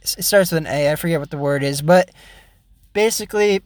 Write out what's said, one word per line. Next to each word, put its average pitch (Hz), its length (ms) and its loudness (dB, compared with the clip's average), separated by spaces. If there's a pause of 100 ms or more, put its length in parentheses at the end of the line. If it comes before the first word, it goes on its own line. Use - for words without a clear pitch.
it - 220 -8
starts 190 280 2
with 170 60 0
an 156 80 -4
A. 143 260 0
I 156 40 0
forget 165 240 -2
what 147 100 -10
the 151 80 -10
word 143 240 -2
is, 143 220 -4
but 175 260 4 (840)
basically 208 760 0